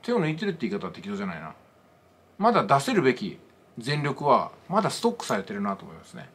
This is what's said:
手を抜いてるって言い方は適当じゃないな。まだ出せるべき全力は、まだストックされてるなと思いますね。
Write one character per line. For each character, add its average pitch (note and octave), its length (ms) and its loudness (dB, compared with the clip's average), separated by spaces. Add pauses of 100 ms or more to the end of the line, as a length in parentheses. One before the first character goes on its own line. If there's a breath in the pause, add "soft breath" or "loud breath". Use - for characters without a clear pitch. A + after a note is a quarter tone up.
手 A#3 100 -2
を G3+ 120 2
抜 D#3 60 0
い D#3 60 -2
て G#3 100 -4
る G3 40 0
っ - 20 -4
て A#2+ 160 -4
言 G2 100 -4
い - 20 -4
方 F#2 60 -6
は E2+ 60 -6
適 F2 160 -12
当 G2+ 80 -6
じ G2+ 80 -6
ゃ - 20 -4
な F2 100 -6
い D#2+ 40 -10
な。 D#2+ 140 -14 (840)
ま A3+ 140 4
だ D#3 120 4
出 C#3 160 4
せ B3 140 0
る F3+ 80 4
べ C3 120 6
き F2+ 240 -8 (400)
全 C#3+ 240 -2
力 D3 220 -2
は、 A2 260 4 (180)
ま G3 120 2
だ E3+ 100 0
ス - 100 -8
ト A#3 100 4
ッ - 60 -8
ク - 100 -12
さ A2+ 100 0
れ G2 60 -2
て G#2 100 -10
る G2+ 80 -6
な G2 160 -2
と - 80 -18
思 D#2+ 80 -18
い E2 40 -18
ま D#2+ 80 -20
す - 100 -20
ね。 - 200 -16